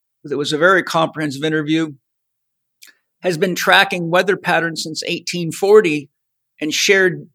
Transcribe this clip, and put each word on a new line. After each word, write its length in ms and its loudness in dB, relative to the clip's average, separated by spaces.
that 120 -6
was 160 -4
a 60 -2
very 240 4
comprehensive 600 -4
interview, 480 -2
has 160 -2
been 160 -2
tracking 560 2
weather 260 2
patterns 460 -2
since 240 -10
eighteen 460 -6
forty 580 4
and 140 -4
shared 600 0